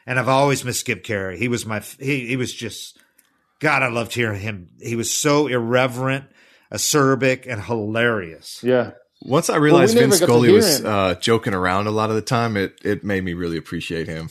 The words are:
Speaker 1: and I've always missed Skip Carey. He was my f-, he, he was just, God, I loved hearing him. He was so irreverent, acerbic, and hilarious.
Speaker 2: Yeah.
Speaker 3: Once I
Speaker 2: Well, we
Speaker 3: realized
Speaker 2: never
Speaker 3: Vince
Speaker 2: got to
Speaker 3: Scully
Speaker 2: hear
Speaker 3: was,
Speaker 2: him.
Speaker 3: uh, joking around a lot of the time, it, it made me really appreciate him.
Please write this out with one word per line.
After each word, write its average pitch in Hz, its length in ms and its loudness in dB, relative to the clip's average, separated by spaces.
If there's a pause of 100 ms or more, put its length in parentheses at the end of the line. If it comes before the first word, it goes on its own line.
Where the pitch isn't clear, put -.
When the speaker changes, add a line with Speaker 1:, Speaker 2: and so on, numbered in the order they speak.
Speaker 1:
and 127 140 -2
I've 120 80 -2
always 135 380 2
missed 120 160 -4
Skip 104 220 -6
Carey. 95 340 -6
He 117 100 -2
was 120 180 -4
my 110 120 -6
f-, - 220 -12
he, 135 280 -4
he 127 80 -2
was 120 180 -4
just, - 440 -14 (640)
God, 139 240 0
I 131 40 0
loved 113 260 -4
hearing 110 280 -2
him. 98 280 -10 (120)
He 113 160 -8
was 113 160 -4
so 147 340 2
irreverent, 127 800 0 (480)
acerbic, 135 720 2
and 113 140 -6
hilarious. 107 1040 -4
Speaker 2:
Yeah. 120 280 2 (300)
Speaker 3:
Once 151 280 0
I 220 40 0
Speaker 2:
Well, 160 80 4
we 147 40 6
Speaker 3:
realized 156 300 6
Speaker 2:
never - 120 6
Speaker 3:
Vince 196 120 4
Speaker 2:
got 175 80 4
to - 40 4
Speaker 3:
Scully 120 180 6
Speaker 2:
hear 202 80 10
Speaker 3:
was, 180 220 4
Speaker 2:
him. 117 60 -8
Speaker 3:
uh, 95 300 2
joking 113 380 0
around 92 340 0
a 107 40 0
lot 107 180 0
of 110 60 0
the 107 60 0
time, 117 360 -2
it, 95 260 -2
it 98 200 -4
made 98 200 -2
me 90 100 -6
really 85 240 -4
appreciate 82 500 -6
him. 80 240 -10